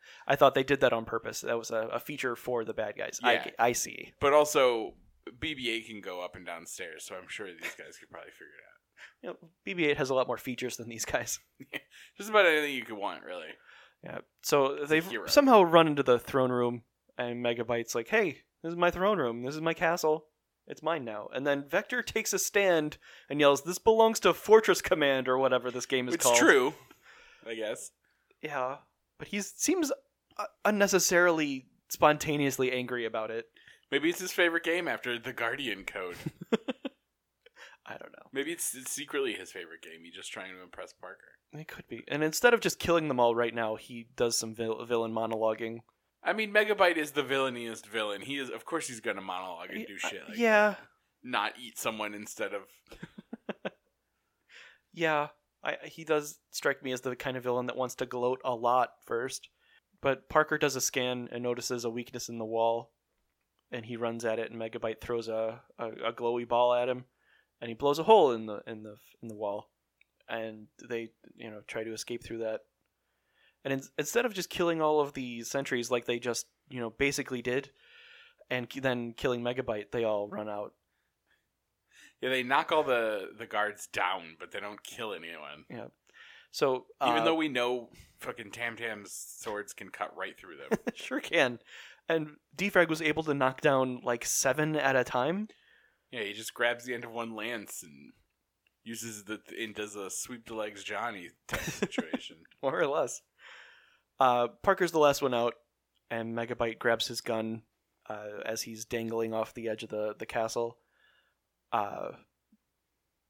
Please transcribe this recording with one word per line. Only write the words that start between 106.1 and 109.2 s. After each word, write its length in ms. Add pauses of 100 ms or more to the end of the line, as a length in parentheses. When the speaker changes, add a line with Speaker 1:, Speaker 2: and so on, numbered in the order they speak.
Speaker 1:
and 260
Megabyte 400
grabs 300
his 140
gun, 420 (460)
uh, 180 (180)
as 160
he's 240
dangling 480